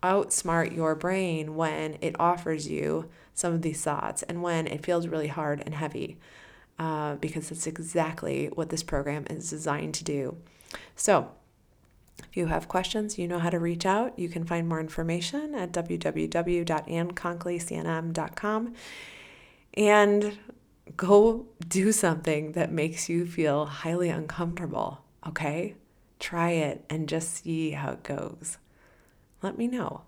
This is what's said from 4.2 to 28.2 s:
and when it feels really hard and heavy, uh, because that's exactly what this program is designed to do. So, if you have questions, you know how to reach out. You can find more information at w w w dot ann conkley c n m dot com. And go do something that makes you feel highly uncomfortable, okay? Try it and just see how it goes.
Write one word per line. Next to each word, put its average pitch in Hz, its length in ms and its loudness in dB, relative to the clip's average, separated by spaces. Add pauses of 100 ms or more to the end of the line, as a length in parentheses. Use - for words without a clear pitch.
and 175 180 -6
when 165 240 0
it - 180 -6
feels 170 220 2
really 160 220 -2
hard 147 360 -2
and 156 100 -6
heavy, - 440 -6 (640)
uh, 151 340 -2
because 160 360 -6
that's 165 180 -6
exactly 160 840 -2
what 160 160 -4
this 160 120 -4
program 143 480 -2
is 165 180 -8
designed 156 460 -4
to - 80 -6
do. 143 340 -2 (600)
So, 160 340 4 (1000)
if - 80 -8
you 175 100 0
have 160 200 0
questions, 208 520 -2
you 175 100 -2
know 175 100 -2
how 170 120 2
to 175 100 0
reach 170 260 0
out. 220 320 2
You 175 100 -2
can 170 160 -4
find 170 240 0
more 160 120 0
information 170 760 -2
at 180 160 -4
w 170 260 -2
w 160 300 -2
w 175 380 0
dot 165 240 -2
ann 170 240 -2
conkley 175 480 -4
c 170 160 -6
n 165 100 -4
m 165 260 -2
dot 160 220 -2
com. 220 400 -2 (1000)
And 208 640 6 (580)
go 214 500 8 (200)
do 190 260 4
something 156 600 2
that 165 180 0
makes 165 380 -2
you 170 160 2
feel 151 420 2
highly 170 420 0
uncomfortable, 165 960 -4 (240)
okay? 160 480 -4 (440)
Try 170 320 0
it 160 400 0
and 156 180 -2
just 165 360 -4
see 160 260 0
how 143 220 -4
it - 100 -10
goes. - 560 -8 (840)